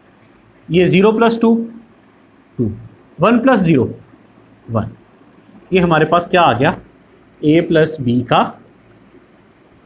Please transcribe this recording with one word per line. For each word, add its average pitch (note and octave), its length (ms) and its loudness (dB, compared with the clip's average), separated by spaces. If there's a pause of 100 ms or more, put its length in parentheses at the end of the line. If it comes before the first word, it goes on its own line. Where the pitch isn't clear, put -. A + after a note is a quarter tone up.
(680)
ये F3 180 0
ज़ीरो F#3+ 260 2
प्लस A3+ 280 0
टू, A3+ 140 2 (1040)
टू। A2+ 120 -4 (480)
वन A3 220 2
प्लस C4 200 2
ज़ीरो, D#3 300 0 (760)
वन। A2+ 280 -6 (760)
ये F#3 100 0
हमारे E3 260 2
पास E3+ 220 0
क्या F3 140 2
आ D3 100 4
गया? C3 180 0 (720)
A D#3 220 2
प्लस E3 380 0
B A#2+ 260 -2
का, D#3+ 140 0 (1500)